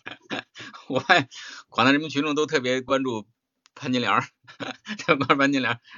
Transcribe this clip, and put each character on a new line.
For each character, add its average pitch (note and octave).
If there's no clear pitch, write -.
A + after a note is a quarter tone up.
<laughs> -
我 -
发 -
现 D3+
广 A2+
大 C3
人 C#3+
民 D#3
群 C#3
众 D3
都 D3+
特 D3+
别 B2+
关 C3+
注 A#2
潘 C3
金 B2+
莲 G#2
儿， A#2+
<laughs> -
关 D3+
注 C3+
潘 C#3
金 C3+
莲 A#2
儿， A#2+